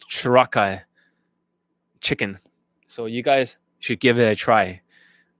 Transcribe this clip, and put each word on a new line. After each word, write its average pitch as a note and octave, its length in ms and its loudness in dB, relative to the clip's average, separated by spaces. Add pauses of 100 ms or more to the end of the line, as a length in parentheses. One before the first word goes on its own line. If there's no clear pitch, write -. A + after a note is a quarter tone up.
churrakai A#2+ 760 0 (1160)
chicken. G2 380 -6 (480)
So A#2 200 -12
you A#2+ 160 -8
guys C3+ 360 0 (220)
should - 180 -6
give A#2+ 220 2
it A2 100 4
a G#2 60 0
try. F#2+ 440 0 (600)